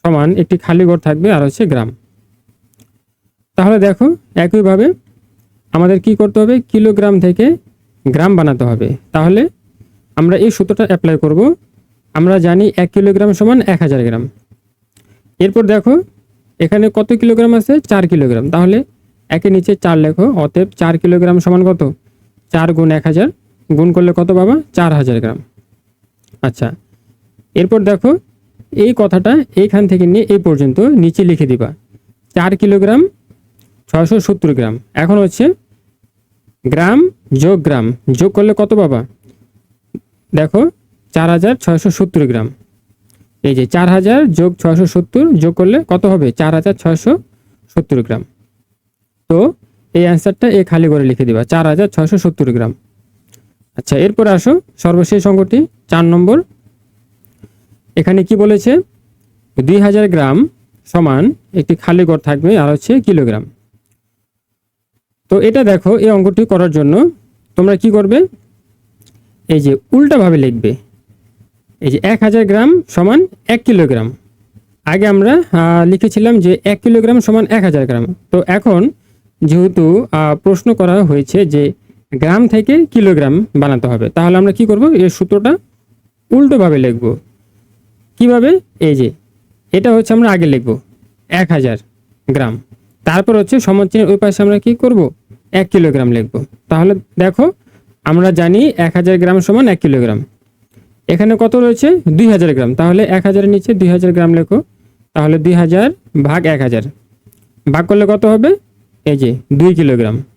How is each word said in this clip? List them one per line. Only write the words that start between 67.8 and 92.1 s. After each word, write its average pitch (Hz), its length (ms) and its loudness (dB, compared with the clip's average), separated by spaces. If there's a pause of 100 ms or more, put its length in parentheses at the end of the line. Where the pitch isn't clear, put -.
করবে? 208 280 2 (1300)
এই 156 120 0
যে 139 120 0 (200)
উল্টাভাবে 254 440 2
লিখবে, 120 360 -2 (1080)
এই 139 100 -2
যে 139 120 -2
এক 214 200 -2
হাজার 220 220 2
গ্রাম 247 440 2
সমান 202 300 0 (280)
এক 233 180 -2
কিলোগ্রাম। 135 420 0 (760)
আগে 190 220 -2
আমরা, 202 260 2
আহ, 170 520 0
লিখেছিলাম 214 560 0
যে 180 120 2 (120)
এক 202 180 -2
কিলোগ্রাম 233 380 2
সমান 220 260 0
এক 214 180 -2
হাজার 147 220 0
গ্রাম। 120 180 -4 (260)
তো 180 160 0
এখন 190 340 0 (640)
যেহেতু, 180 680 0
আহ, 156 220 -2
প্রশ্ন 196 400 -2
করা 180 280 0
হয়েছে 143 420 -2
যে 147 180 0 (520)
গ্রাম 165 340 0
থেকে 220 260 0 (120)
কিলোগ্রাম 156 480 0 (220)
বানাতে 139 320 -2
হবে, 113 200 -4
তাহলে 175 280 0
আমরা 190 160 2
কি 233 140 -2
করব? 214 260 0
এই 180 180 2
সূত্রটা 208 420 -2 (800)
উল্টোভাবে 233 480 2
লিখব। 120 260 -2 (1120)
কিভাবে? 240 320 2 (300)
এই 156 140 0
যে 127 140 0 (640)
এটা 202 200 0
হচ্ছে 220 200 0
আমরা 226 180 2
আগে 170 160 0
লিখব 123 220 -2 (600)
এক 170 220 -2
হাজার 131 260 0 (520)